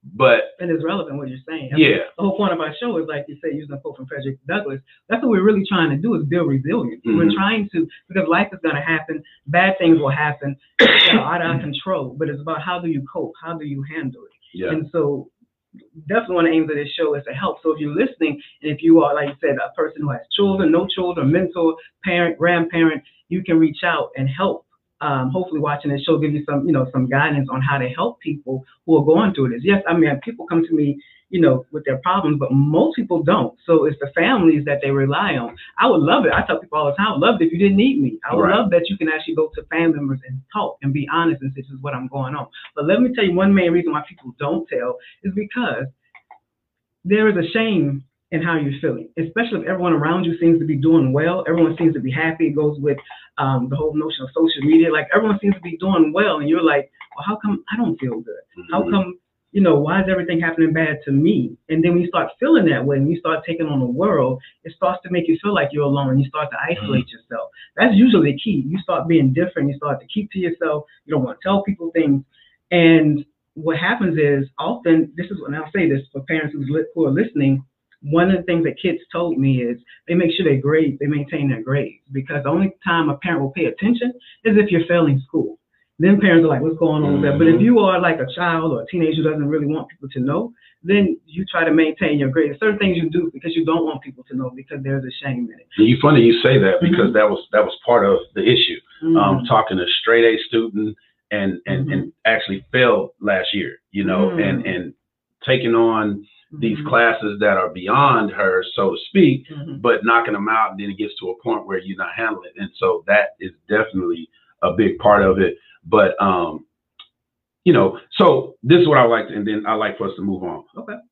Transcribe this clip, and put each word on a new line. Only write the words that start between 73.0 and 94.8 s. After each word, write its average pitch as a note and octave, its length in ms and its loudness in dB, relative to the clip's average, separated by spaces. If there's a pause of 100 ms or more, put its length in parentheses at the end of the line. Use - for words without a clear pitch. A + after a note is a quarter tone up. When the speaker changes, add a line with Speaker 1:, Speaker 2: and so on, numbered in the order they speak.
Speaker 2:
what D#3+ 220 -4
happens F3+ 420 -2
is C#3+ 300 0 (100)
often, E3 580 0
this F#3 140 -10
is, F#3+ 160 -10
and C#3+ 80 -8
I'll D#3 160 -10
say F3+ 180 0
this C#3 140 -2 (100)
for C#3 100 -10
parents D3+ 300 -4
who's C#3 160 -8
li-, D#3 160 -2 (120)
who D#3+ 100 0
are C3+ 60 0
listening, C#3 520 0 (380)
one E3 280 2
of F#3+ 60 4
the F3 60 -4
things E3+ 220 -2
that C#3+ 160 -4
kids E3+ 180 -2 (120)
told E3+ 280 -4
me C3 240 0
is A#2+ 180 -6 (260)
they E3+ 80 -4
make F3 160 2
sure F#3+ 140 -2
they C#3 140 2
grade, C#3+ 420 0
they C#3+ 60 -2
maintain D3 420 -2
their A2+ 140 -2
grades, C3 500 -6
because C3+ 320 -6
the C#3+ 60 -2
only F#3+ 200 0 (140)
time E3+ 240 0
a C#3 80 -2
parent E3+ 240 -4
will C3+ 100 -2
pay E3+ 140 -4
attention A#3 480 -2 (320)
is G#3+ 140 4
if G#3 120 4
you're E3 160 2
failing D#3+ 400 2
school. - 320 -4 (400)
Then G3 220 4
parents E3+ 240 6
are D#3+ 40 4
like, D#3+ 120 2
"What's D#3+ 180 -2
going D3+ 240 0
on C#3+ 120 2
with C#3+ 80 2
that?" C#3+ 160 2
But E3 100 6
if E3 60 8
Speaker 1:
Mm-hmm. G3+ 100 4
Speaker 2:
you A#3+ 160 6
are, F#3 180 4
like, F3 220 0
a E3+ 120 -4
child E3 400 -2
or A#2 100 -4
a - 40 -12
teenager D#3 360 -2
who D#3+ 80 2
doesn't D3 180 -4
really D3 180 -2
want D3 220 -4
people C#3 220 -18
to C3 100 -8
know, E3 320 -4 (320)
then F#3 400 2
you E3 220 -8
try E3 180 -2
to D#3+ 80 2
maintain D#3 460 2
your C3+ 100 0
grades. D3 220 0
There's C#3 100 -12
certain G#3+ 180 0
things F#3 200 0
you D#3+ 100 -2
do E3 240 -2
because D#3+ 240 -6
you D#3+ 80 0
don't E3 220 0
want C#3+ 160 -6
people B2+ 260 -20
to C3 80 -10
know, B2+ 180 -6
because C3+ 280 -14